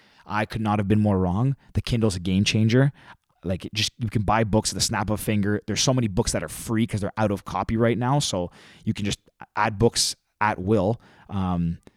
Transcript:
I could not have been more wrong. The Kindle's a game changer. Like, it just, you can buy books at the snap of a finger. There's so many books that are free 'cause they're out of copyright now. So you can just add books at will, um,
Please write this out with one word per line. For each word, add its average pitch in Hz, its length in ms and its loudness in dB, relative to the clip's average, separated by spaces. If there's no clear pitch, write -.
I 107 200 -4
could - 160 -8
not 107 180 0
have 101 80 -2
been 107 140 4
more 104 180 4
wrong. 101 360 0
The - 80 0
Kindle's 110 340 0
a 92 40 -6
game 92 240 2
changer. 113 480 4
Like, 90 220 -4
it - 80 -12
just, 104 260 -2
you 110 100 -4
can 110 120 0
buy 104 220 4
books 107 280 0
at - 40 -10
the 95 60 -4
snap 101 280 -2
of 107 100 -2
a - 40 -8
finger. 104 420 0
There's 101 160 -4
so 135 120 2
many 123 140 2
books 101 260 0
that 98 100 -2
are 78 60 -10
free 117 380 -2
'cause 104 140 -4
they're 101 160 -6
out 107 140 2
of 98 140 -4
copyright 110 520 0
now. 123 220 0
So 90 320 -4
you 107 100 -2
can 104 120 -4
just - 140 -4
add 107 240 -2
books - 360 2
at 107 180 0
will, 104 420 0
um, 90 500 -2